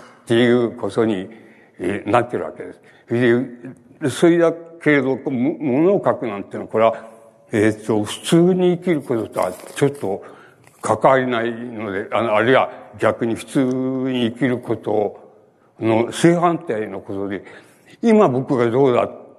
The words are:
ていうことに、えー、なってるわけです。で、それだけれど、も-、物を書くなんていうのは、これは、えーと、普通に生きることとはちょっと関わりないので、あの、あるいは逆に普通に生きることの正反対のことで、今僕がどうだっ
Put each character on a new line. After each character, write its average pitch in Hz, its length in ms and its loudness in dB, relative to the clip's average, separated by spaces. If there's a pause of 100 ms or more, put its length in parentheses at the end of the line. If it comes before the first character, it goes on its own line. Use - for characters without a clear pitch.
(260)
て 117 100 0
い 120 160 4
う 120 240 0
こ 101 160 -6
と 117 140 0
に、 95 240 -2 (500)
え 95 260 -4
ー、 104 40 -6
な 107 100 4
っ 113 100 -4
て 117 80 -6
る 85 60 -6
わ 78 80 -8
け - 120 -16
で 90 100 -16
す。 - 1300 -4
で、 147 80 -2
そ 170 180 2
れ 170 100 6
だ 165 140 4
け - 400 -4
れ 143 100 4
ど、 131 140 -2
も-、 135 420 -4
物 160 380 2
を - 100 -2
書 120 100 2
く 123 120 -8
な 101 100 -6
ん 95 60 -10
て - 60 -16
い - 60 -18
う - 0 -
の 104 100 -8
は、 - 20 -20
こ 113 100 -4
れ 110 60 4
は、 - 260 0 (440)
え 107 160 4
ー 104 160 -6
と、 107 180 0
普 - 180 -10
通 175 320 4
に 180 200 2
生 170 100 -6
き 185 80 -2
る 147 100 -2
こ 127 140 -4
と 104 120 -2
と - 120 -6
は 90 120 -2
ち - 320 -4
ょ 139 40 4
っ - 40 2
と - 320 -6 (580)
関 110 300 4
わ 135 80 6
り 127 80 -2
な 117 160 -2
い 117 80 -2
の 113 400 -8
で、 98 200 -6
あ 107 100 0
の、 107 140 0
あ 104 60 4
る 120 100 4
い - 20 6
は 113 160 4 (300)
逆 110 260 0
に 113 100 -2
普 - 100 -14
通 139 180 0
に 131 640 -2
生 117 100 -4
き 139 100 0
る 123 120 0
こ 117 160 -4
と 104 640 -4 (420)
の 113 320 0
正 170 240 4
反 170 240 0
対 107 280 -6
の 98 120 -10
こ 101 140 -12
と 98 160 -6
で、 95 140 -6 (580)
今 214 260 6
僕 131 300 0
が 117 120 2
ど 131 160 4
う 127 80 4
だ 104 100 2
っ - 80 -4 (280)